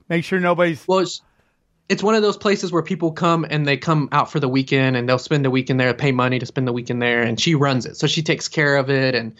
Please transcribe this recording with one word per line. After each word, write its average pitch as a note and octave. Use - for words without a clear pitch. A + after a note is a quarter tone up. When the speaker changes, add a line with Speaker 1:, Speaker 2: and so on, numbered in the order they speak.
Speaker 1:
Make E3+
sure F#3+
nobody's F3
Speaker 2:
Well, F#3
it's, -
it's G3+
one A3
of G#3+
those G3+
places G3+
where E3
people E3
come E3
and D3+
they C#3
come D3+
out C#3+
for D#3
the C#3
weekend, C3
and A#2+
they'll B2+
spend D3
the C3
weekend C3
there, B2
pay C#3
money B2+
to B2
spend C3
the A#2+
weekend A#2+
there, A#2+
and A#2
she E3+
runs C3+
it. -
So D3+
she E3
takes D#3
care C#3+
of C3+
it, C3
and A2+